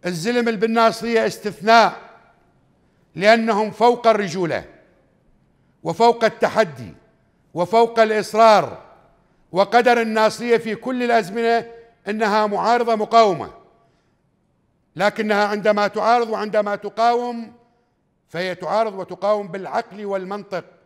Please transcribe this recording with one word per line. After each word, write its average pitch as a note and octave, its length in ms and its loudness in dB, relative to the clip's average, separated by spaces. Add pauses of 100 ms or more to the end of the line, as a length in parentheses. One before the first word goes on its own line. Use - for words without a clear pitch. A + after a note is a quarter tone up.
الزلم A3+ 420 -2
اللي A3 120 -4
بالناصرية A3+ 640 0
استثناء، G#3 720 2 (1160)
لأنهم A3 560 2
فوق A#3+ 360 2
الرجولة F3 580 -2 (1160)
وفوق A#3 420 0
التحدي E3 720 -2 (600)
وفوق A3+ 460 2
الإصرار. G#3+ 880 2 (640)
وقدر A#3 480 2
الناصرية A3 560 0
في A3+ 180 -4
كل B3 280 -6
الأزمنة A#3 640 0 (420)
أنها G#3+ 380 0
معارضة G#3+ 480 0
مقاومة، G#3 560 2 (1500)
لكنها G#3 480 0
عندما G#3 440 0
تعارض A3 420 0
وعندما G#3 460 -4
تقاوم A#3 760 -4 (760)
فهي F3+ 260 -6
تعارض G3 400 -2
وتقاوم G3 540 -4
بالعقل F3+ 560 -10
والمنطق. G3 600 -8 (220)